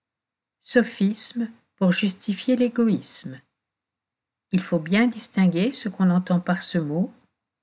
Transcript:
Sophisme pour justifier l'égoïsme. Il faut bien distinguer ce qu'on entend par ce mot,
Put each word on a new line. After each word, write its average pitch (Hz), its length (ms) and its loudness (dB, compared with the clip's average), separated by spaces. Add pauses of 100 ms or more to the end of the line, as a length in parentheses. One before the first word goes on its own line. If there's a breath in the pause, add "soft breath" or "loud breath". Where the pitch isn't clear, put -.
(600)
Sophisme 226 880 -2 (280)
pour 180 160 4
justifier 202 640 -2
l'égoïsme. 233 840 -2 (1120)
Il 185 100 0
faut 180 160 0
bien 190 300 2
distinguer 190 640 0
ce - 160 -8
qu'on 185 220 2
entend 180 280 2
par 180 240 -2
ce - 160 -4
mot, 160 340 -2 (500)